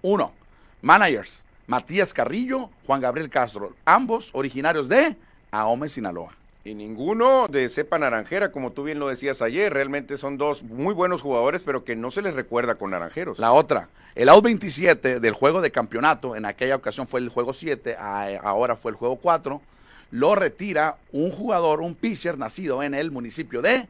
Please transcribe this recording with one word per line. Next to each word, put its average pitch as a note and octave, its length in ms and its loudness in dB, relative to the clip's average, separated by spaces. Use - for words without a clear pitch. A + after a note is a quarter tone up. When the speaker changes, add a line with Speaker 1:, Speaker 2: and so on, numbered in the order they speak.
Speaker 1:
Uno, F#3 300 0
managers, D3+ 600 4
Matías E3 460 -2
Carrillo, A#3 580 -4
Juan C3+ 140 0
Gabriel B2+ 300 -4
Castro, G2+ 420 -4
ambos A3+ 480 2
originarios C#3 560 -2
de C4 280 4
Ahome, A#2 380 -2
Sinaloa. F2+ 440 -8
Speaker 2:
Y G#2+ 100 -12
ninguno G3+ 760 2
de C3+ 200 0
cepa - 300 -4
naranjera, D3 520 -2
como B2+ 220 -8
tú C#3+ 100 -10
bien D3+ 160 -6
lo C#3+ 100 -4
decías C3 320 -4
ayer, D#3 320 0
realmente C#3 460 -4
son C#3 180 -8
dos C#3+ 280 -2
muy C3+ 300 -4
buenos F3+ 280 0
jugadores, C#3 420 0
pero C3 200 -4
que A#2+ 100 -6
no A#2 160 -6
se G3 120 -6
les F#3 120 -4
recuerda A#2+ 400 -2
con G2 160 -8
naranjeros. E2+ 480 -8
Speaker 1:
La A2+ 140 6
otra, C#3 360 4
el B2 120 6
out F#3+ 160 12
veintisiete D#3 760 2
del A2+ 120 2
juego D3+ 280 2
de D3 100 0
campeonato, B2 640 -2
en G#2+ 100 -8
aquella B2+ 300 -2
ocasión C3 320 -6
fue B2+ 140 -2
el B2 80 -6
juego A#2+ 240 -4
siete, B2+ 440 -6
a-, G2+ 460 -6
ahora A2+ 320 0
fue A2+ 160 -6
el G#2 60 -10
juego A#2+ 200 -4
cuatro, D3+ 460 -2
lo D3 240 2
retira E3 640 -2
un D#3+ 180 -2
jugador, E3+ 500 0
un E3+ 140 -8
pitcher F3 420 -4
nacido C3+ 460 -6
en C#3+ 120 -4
el D3+ 180 -4
municipio A#2 500 -8
de A#3 280 2